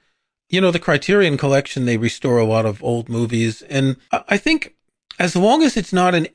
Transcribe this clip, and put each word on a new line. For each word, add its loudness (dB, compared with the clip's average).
You 0
know, 4
the 0
Criterion 2
Collection, 0
they 0
restore -2
a 2
lot 2
of -6
old -4
movies. -4
And -2
I, -2
I 0
think -4
as -2
long 2
as 0
it's -6
not 2
an 0